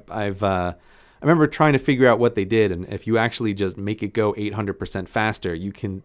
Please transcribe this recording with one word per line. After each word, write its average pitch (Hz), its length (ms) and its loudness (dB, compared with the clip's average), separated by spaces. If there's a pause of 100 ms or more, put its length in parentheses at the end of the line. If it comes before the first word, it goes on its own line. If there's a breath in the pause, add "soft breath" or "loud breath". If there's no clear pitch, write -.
I've, 101 340 -4
uh, 90 320 0 (460 soft breath)
I - 40 -8
remember 151 240 4
trying 151 260 2
to 135 60 6
figure 131 260 4
out 117 140 6
what 120 160 2
they 98 100 0
did, 107 260 4
and 87 140 -6
if 104 220 -10
you 110 100 2
actually 113 340 -2
just 98 240 -2
make 104 280 -6
it 98 100 -8
go 107 240 0
eight 104 160 -6
hundred 101 240 -4
percent 92 300 -8
faster, 107 440 -2
you 92 200 -8
can 95 320 -10